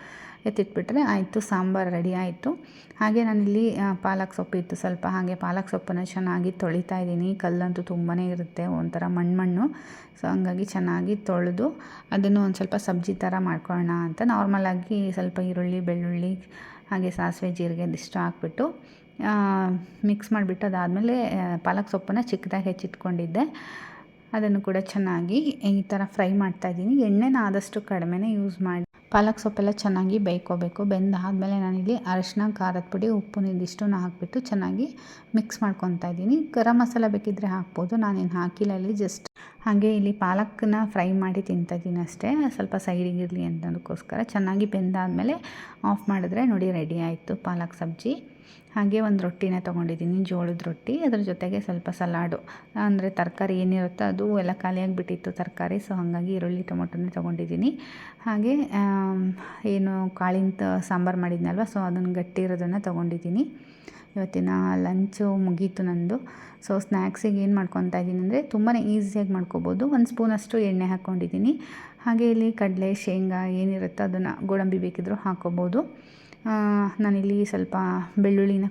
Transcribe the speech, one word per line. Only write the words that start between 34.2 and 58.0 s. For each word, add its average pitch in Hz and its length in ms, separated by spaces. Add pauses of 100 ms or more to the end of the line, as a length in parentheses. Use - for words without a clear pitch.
ಚೆನ್ನಾಗಿ 196 560 (400)
ಮಿಕ್ಸ್ 220 260
ಮಾಡ್ಕೊತಾ 185 460
ಇದ್ದೀನಿ. 185 280
ಗರಂ 240 420
ಮಸಾಲ 240 300
ಬೇಕಿದ್ರೆ 202 380
ಹಾಕ್ಬೋದು, 180 500
ನಾನೇನು 196 320
ಹಾಕಿಲ್ಲ 180 440
ಇಲ್ಲಿ, 190 200
just 202 380 (360)
ಹಾಗೆ 214 300
ಇಲ್ಲಿ 202 160
ಪಾಲಕ್ನ 208 640 (120)
ಫ್ರೈ 185 260
ಮಾಡಿ 190 300
ತಿಂತಾಯಿದ್ದೀನಿ 175 580
ಅಷ್ಟೇ, 247 540
ಸ್ವಲ್ಪ 196 220
ಸೈಡಿಗೆ 180 420
ಇರಲಿ 180 260
ಅನ್ನೋದಕ್ಕೋಸ್ಕರ. 170 800
ಚೆನ್ನಾಗಿ 196 440
ಬೆಂದಾದ್ಮೇಲೆ 185 680 (500)
ಆಫ್ 202 240
ಮಾಡಿದ್ರೆ 196 380
ನೋಡಿ 185 240
ರೆಡಿ 170 300
ಆಯಿತು 165 360
ಪಾಲಕ್ 175 380
ಸಬ್ಜಿ. 175 580 (440)
ಹಾಗೆ 208 240
ಒಂದು 202 220
ರೊಟ್ಟಿನ 180 380
ತೊಗೊಂಡಿದ್ದೀನಿ, 170 640
ಜೋಳದ 175 400
ರೊಟ್ಟಿ, 220 340
ಅದ್ರ 262 200
ಜೊತೆಗೆ 196 420
ಸ್ವಲ್ಪ 175 300
ಸಲಾಡು, 175 460 (500)
ಅಂದರೆ 196 240
ತರಕಾರಿ 185 480
ಏನಿರುತ್ತೋ 185 500
ಅದು 202 300
ಎಲ್ಲ 180 140
ಖಾಲಿಯಾಗಿಬಿಟ್ಟಿತ್ತು 185 800
ತರಕಾರಿ. 175 440
So 202 180
ಹಾಗಾಗಿ 175 400
ಈರುಳ್ಳಿ, 180 280
ಟೊಮೊಟೊನೇ 175 460
ತೊಗೊಂಡಿದ್ದೀನಿ. 170 720 (440)